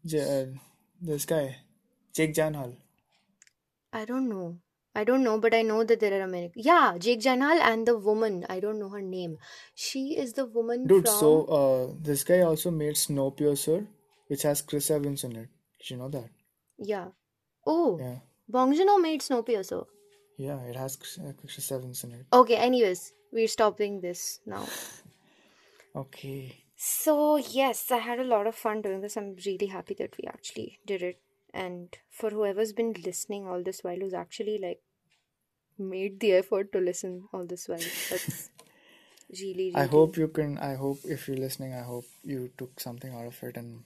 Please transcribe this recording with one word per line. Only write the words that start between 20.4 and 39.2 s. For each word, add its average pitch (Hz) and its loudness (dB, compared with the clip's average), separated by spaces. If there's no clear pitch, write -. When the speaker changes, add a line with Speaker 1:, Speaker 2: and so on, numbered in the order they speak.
Speaker 1:
it 120 -12
has 131 -8
Chris, - -16
uh, 139 -12
Chris - -12
Evans 127 -8
in 123 -14
it. 120 -18
Speaker 2:
Okay, 240 10
anyways, 233 2
we're 220 0
stopping 208 0
this - -10
now. - -10
Speaker 1:
Okay. 135 -14
Speaker 2:
So, 302 2
yes, 262 0
I 247 2
had 233 -4
a 262 -2
lot 220 2
of 226 -4
fun 214 -4
doing 190 -4
this. 208 -10
I'm 202 -10
really 196 -2
happy 190 -10
that - -8
we - -10
actually - -12
did 196 -4
it. 180 -6
And 180 -10
for 226 -6
whoever's 208 -2
been 226 -2
listening 190 -8
all 180 -6
this 190 -8
while, 180 -6
who's 190 -6
actually, 208 -6
like, 180 -8
made 190 -6
the 202 4
effort 196 2
to 185 0
listen 180 -4
all 185 -8
this 175 -12
while, 165 -8
that's - -8
Speaker 1:
<laughs> - -20